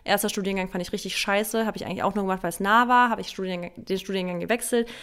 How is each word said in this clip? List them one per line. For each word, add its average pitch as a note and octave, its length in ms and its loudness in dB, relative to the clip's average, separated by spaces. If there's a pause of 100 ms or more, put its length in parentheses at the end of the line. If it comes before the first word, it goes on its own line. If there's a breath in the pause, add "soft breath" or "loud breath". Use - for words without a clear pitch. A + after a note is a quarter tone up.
Erster G3+ 240 2
Studiengang F#3+ 400 -2
fand F3+ 140 -4
ich - 100 -6
richtig F#3+ 240 -6
scheiße, G#3+ 480 0
habe G#3 140 -2
ich - 80 -6
eigentlich F#3 160 -4
auch F#3+ 120 0
nur G3+ 100 0
gemacht, F#3 180 0
weil E3+ 80 0
es - 100 -8
nah A3 280 6
war, B3 200 6
habe G#3 140 0
ich - 60 -8
Studiengang, F3+ 460 -6
den - 240 -4
Studiengang F#3 400 -4
gewechselt. A#3 480 0 (160 loud breath)